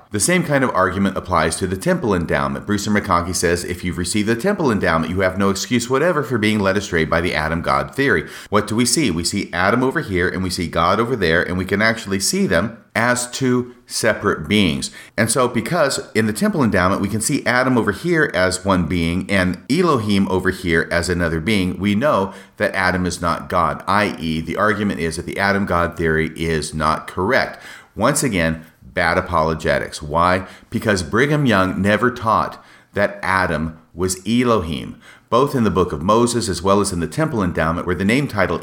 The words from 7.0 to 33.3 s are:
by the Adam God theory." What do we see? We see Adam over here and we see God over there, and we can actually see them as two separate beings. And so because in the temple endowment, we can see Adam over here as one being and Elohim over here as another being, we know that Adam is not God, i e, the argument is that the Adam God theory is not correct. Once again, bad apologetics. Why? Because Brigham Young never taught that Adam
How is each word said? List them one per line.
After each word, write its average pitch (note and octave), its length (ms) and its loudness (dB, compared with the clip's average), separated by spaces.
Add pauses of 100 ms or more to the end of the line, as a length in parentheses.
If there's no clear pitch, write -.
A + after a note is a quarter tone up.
by D#2+ 160 0
the F2 120 0
Adam D#2+ 280 -2
God C#2+ 340 -2
theory." A2 300 2 (240)
What G#2 180 0
do G#2+ 80 -4
we A#2+ 100 2
see? C3 240 0
We E2+ 140 -2
see - 300 -4
Adam G2+ 300 2
over B2+ 180 0
here F2+ 260 0
and F#2 160 -4
we F2 60 -2
see E2+ 180 -4
God F2 320 2
over A#2+ 160 0
there, E2+ 260 2
and F2+ 160 -2
we F#2 80 -2
can G2+ 160 0
actually A2 380 0
see G3 260 0
them G2+ 320 0 (180)
as A#2+ 320 0
two B2 460 -2 (120)
separate G2+ 600 -2
beings. E2+ 440 2 (260)
And A2+ 120 2
so B2+ 180 2
because A#2 520 0 (140)
in A2 140 2
the G#2 60 0
temple G3 300 0
endowment, F#2 380 2
we G2 80 0
can G#2+ 120 -4
see - 240 -2
Adam B2+ 320 2
over G2+ 140 2
here D#3+ 420 0
as F#2 300 0
one F#2 200 2
being E2+ 460 0
and F#2 280 0 (120)
Elohim A#2 600 2
over F#2 220 0
here E2 400 0
as E2+ 180 0
another E2+ 300 0
being, F#2 400 0
we G2+ 160 2
know G#2 380 0 (240)
that G2+ 180 0
Adam F#2 300 2
is E2+ 160 -4
not E2 280 -2
God, E2 380 0
i G2 320 0
e, D#2+ 220 -4
the - 160 -6
argument G#2 420 0
is E2 180 -4
that E2+ 80 -6
the - 120 -8
Adam G2 280 0
God F2 320 0
theory D#2+ 380 0
is D#2+ 380 -4
not D#2 340 -2
correct. G2 520 -2 (360)
Once B2+ 280 0
again, E2 380 0 (200)
bad F2 380 0
apologetics. D#2+ 840 -2
Why? F2 460 0 (240)
Because G#2 320 0
Brigham C#3+ 420 2
Young F#2+ 340 2
never G#2 300 2
taught A2 540 -2 (300)
that G2+ 280 -2
Adam E2 560 0 (160)